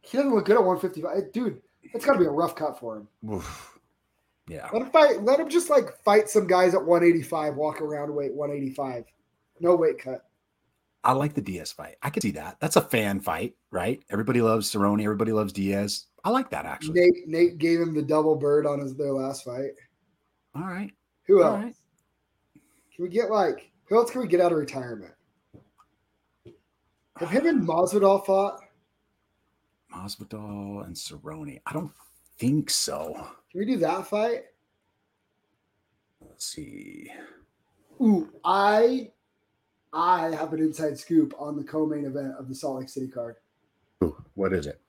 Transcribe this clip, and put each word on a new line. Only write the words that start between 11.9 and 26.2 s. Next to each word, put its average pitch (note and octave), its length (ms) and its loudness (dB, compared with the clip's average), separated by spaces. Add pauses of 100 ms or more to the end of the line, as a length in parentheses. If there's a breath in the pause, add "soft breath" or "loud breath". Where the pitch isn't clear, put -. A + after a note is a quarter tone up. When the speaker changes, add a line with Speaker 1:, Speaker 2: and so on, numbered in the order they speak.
Speaker 2:
I D3+ 80 -2
could G3 120 -2
see G2 100 0
that. D2+ 280 -12
That's D3+ 160 2
a - 60 8
fan G2+ 380 0
fight, F2+ 340 -4 (160)
right? F#2 400 -4
Everybody A2+ 320 0
loves A2+ 280 2
Cerrone. G#2 320 2
Everybody G#2+ 300 0
loves G#2+ 220 0
Diaz. G2 500 -2 (200)
I F#3 60 0
like C4 200 -2
that, - 160 -8
actually. D#3+ 340 -2
Speaker 1:
Nate, F3 280 4
Nate E3+ 300 2
gave E3 220 2
him E3 140 -2
the D3+ 80 -2
double D3+ 340 2
bird D3 300 2
on C#3+ 140 -2
his, C3+ 160 -8
their C#3+ 160 -4
last C3+ 320 -6
fight. B2+ 280 -8 (840)
Speaker 2:
All D3 80 -8
right. F#3+ 300 -8 (340)
Speaker 1:
Who F#3 160 6
Speaker 2:
All D#3 140 4
Speaker 1:
else? G3+ 80 -4
Speaker 2:
right. A#3+ 100 -12 (1200)
Speaker 1:
Can E3+ 100 -8
we F#3 60 -6
get, G#3 200 0
like, F#3+ 400 0 (160)
who G#3 100 2
else A#3 140 4
can B3+ 120 -4
we G#3 60 -4
get F3 120 4
out F3 120 4
of E3 60 0
retirement? B2 540 -8 (2000)